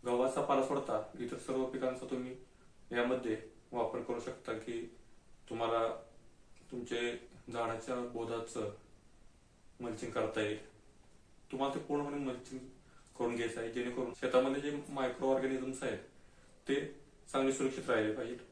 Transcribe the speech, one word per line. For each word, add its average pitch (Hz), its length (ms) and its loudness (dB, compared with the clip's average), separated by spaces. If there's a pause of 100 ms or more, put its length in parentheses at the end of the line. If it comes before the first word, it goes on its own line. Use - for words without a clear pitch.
गव्हाचा 123 360 2
पाला 135 200 4
सोडता 135 560 0
इतर 120 180 -4
सर्व 131 280 0
पिकांचा 127 420 -2
तुम्ही 127 300 -4 (560)
यामध्ये 120 500 2 (300)
वापर 120 280 0
करू 120 200 -2
शकता - 320 -6
की 113 440 -6 (540)
तुम्हाला 113 380 4 (840)
तुमचे 120 580 -2 (240)
झाडाच्या 117 440 -2
बोधाचं 113 760 -2 (1080)
मल्चिंग 113 300 -4
करता 110 300 0
येईल. 107 260 0 (880)
तुम्हाला 135 220 0
ते 156 60 -2
पूर्णपणे 143 360 0
मल्चिंग 131 440 -4 (580)
करून 120 180 2
घ्यायचं 113 240 -2
आहे, 113 120 -4
जेणेकरून 123 420 0
शेतामध्ये 135 560 4
जे 143 180 -2
मायक्रो 135 460 4
ऑर्गॅनिझम्स 131 480 0
आहेत 120 160 0 (680)
ते - 320 0 (320)
चांगले 135 200 6
सुरक्षित 135 380 0
राहिले 107 220 6
पाहिजेत. 120 260 -2 (140)